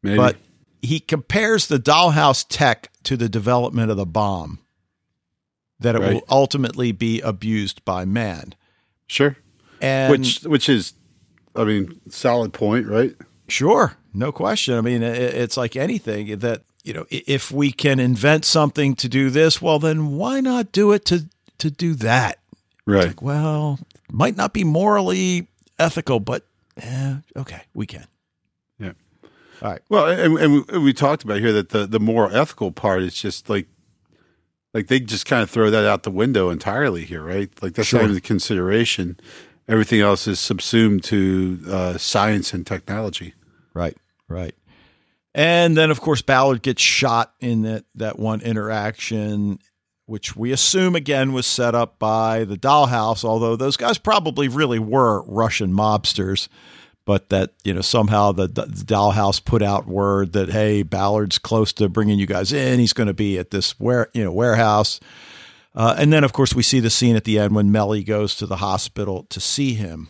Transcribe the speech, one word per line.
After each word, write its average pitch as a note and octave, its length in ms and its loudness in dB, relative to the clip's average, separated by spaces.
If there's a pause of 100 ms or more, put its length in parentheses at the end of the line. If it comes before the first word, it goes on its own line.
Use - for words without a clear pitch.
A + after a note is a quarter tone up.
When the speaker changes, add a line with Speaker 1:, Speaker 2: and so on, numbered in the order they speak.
Speaker 1:
Maybe. G2+ 160 0
Speaker 2:
But B2 200 4 (440)
he D3 180 -2
compares G#3 680 0
the C#3+ 120 0
dollhouse D3+ 680 4
tech - 440 0 (120)
to C3 140 -2
the A#2 120 0
development A#2 640 0
of G2+ 60 0
the G2 80 -2
bomb, F2 540 -4 (1200)
that A#2 160 0
it A2+ 60 0
will F#2+ 80 0
Speaker 1:
Right. - 200 0
Speaker 2:
ultimately C3 640 0
be A2+ 300 -2
abused G#2+ 640 -4
by F#2 200 -4
man. G2 500 -4 (520)
Speaker 1:
Sure. C#3 300 0 (440)
Speaker 2:
And C3+ 300 2
Speaker 1:
Which, C3 320 2
which D3+ 260 0
is, A#2 240 0 (600)
I A2+ 80 -2
mean, G#2 360 -2 (100)
solid A#2+ 440 -2
point, G#2+ 340 0
right? A2+ 280 0 (320)
Speaker 2:
Sure. E3+ 480 2 (180)
No B2 180 -4
question. G3 440 -2
I A#2 60 0
mean, A#2+ 220 -2
i-, A#2 40 -2
it's B2 500 -4
like A#2+ 180 -4
anything A2 640 -6
that, A2+ 240 -4 (200)
you D#3 100 -10
know, - 180 -10
i-, - 160 -8
if C#3 240 -2
we C#3 200 0
can C3+ 280 2
invent B2+ 460 2
something C#3+ 500 2
to C#3 140 -6
do C3+ 200 0
this, D#3 320 4
well, D#3 180 2
then D#3 380 -2
why B3+ 240 -2
not B3 300 -2
do G3+ 200 4
it G#3 140 2
to, F3 200 0 (340)
to D#3 100 -2
do E3 260 -2
that? A2+ 440 0 (120)
It's - 80 -20 (260)
Speaker 1:
Right. F#2+ 220 6
Speaker 2:
like, - 140 -6
well, D3+ 580 -2 (320)
might F#3+ 240 0
not G3+ 180 -2
be G#3 100 -2
morally F#3 840 0 (300)
ethical, D#3 420 0
but, B2 260 -6 (360)
eh, C3 340 -6 (220)
okay, - 240 -12 (120)
we G#2+ 120 -8
can. - 200 -18 (760)
Speaker 1:
Yeah. F#2 140 -12 (680)
Speaker 2:
All G#2 100 -8
right. F2 180 -12
Speaker 1:
Well, F3+ 180 4
and, E3 320 2
and D3+ 140 6 (140)
we, F3+ 120 -2
we C#3 140 4
talked C#3+ 300 0
about G#2 160 -2
here A2+ 140 2
that G2+ 160 0
the, G#2 160 0
the G#2+ 140 -2
moral G#2+ 360 2
ethical A#2+ 360 -2
part F#2+ 320 -2
is F2+ 120 -6
just - 340 -10
like, G2+ 180 -2 (1080)
like, G#2+ 140 -4
they C3 120 2
just A2+ 260 -6
kinda A#2 220 0
throw A2 240 2
that G#2+ 140 2
out G#2 180 0
the G#2+ 80 -6
window G2 400 2
entirely G2+ 520 -4
here, D#2+ 200 -12
right? F#2+ 260 -6 (120)
Like, F2+ 120 -8
that's A2 180 -2
not A#2+ 80 4
Speaker 2:
Sure. A2+ 40 4
Speaker 1:
even G#2+ 120 2
the - 60 -6
consideration. F#2+ 960 -2 (480)
Everything A2 320 2
else G2+ 280 2
is G2 120 -4
subsumed G#2+ 640 2
to, F#2+ 600 0
uh, F2+ 300 -4
science G#2 560 0
and F2 140 -8
technology. G2 680 -8 (400)
Speaker 2:
Right, E2+ 240 -6 (300)
right. F2 280 -10 (800)
And E3+ 440 4
then, D#3+ 140 4
of C#3 100 -2
course, D3 200 0
Ballard C3 400 2
gets B2 220 -2
shot A#2 560 0
in A#2 240 -2
that, A2 220 -6 (100)
that A2 240 -8
one A2 220 -4
interaction, G#2+ 1160 -4 (480)
which - 300 -12
we A#2 160 -4
assume, F#3 440 2
again, C3+ 380 0
was B2+ 140 -2
set A#2+ 260 0
up A#2 240 -2
by A2+ 460 0
the G2+ 140 -6
dollhouse, B2 640 2
although A2+ 320 0
those C3+ 220 -2
guys - 200 -2
probably D#3 500 0
really B2+ 320 0
were A2 440 2
Russian G#2+ 480 -2
mobsters, G2+ 760 0 (580)
but G2 240 0
that, F#2+ 240 0 (100)
you G2 100 -2
know, F2 80 -4
somehow G#2 500 2
the, F#2 160 0
the - 180 -4
dollhouse G2+ 800 0
put A2+ 200 2
out G2+ 240 0
word G2 460 0
that, F#2+ 160 0
"Hey, G#2 340 0
Ballard's G2+ 560 -2
close A2 340 0
to G#2 160 0
bringing G#2 300 2
you F#2+ 80 0
guys F#2+ 260 -2
in. C3 260 2
He's A#2 140 4
gonna G#2 220 0
be G2 240 0
at F2+ 120 -8
this - 280 -4
ware-, A#2 340 0
you A#2 100 -2
know, F2+ 80 -2
warehouse." G#2+ 680 2 (720)
Uh, A2+ 240 2
and D3 160 4
then, D#3 100 6
of C3 100 0
course, C3+ 200 2
we B2+ 80 0
see C3 180 2
the A2+ 120 2
scene A#2+ 240 2
at G#2+ 80 0
the G#2+ 160 2
end G#2 160 2
when G#2 160 4
Mellie G#2 320 0
goes G#2 320 -2
to G2+ 100 -8
the F#2 120 -6
hospital F#2+ 720 -4
to - 100 -12
see C3+ 340 -2
him D#2+ 360 -8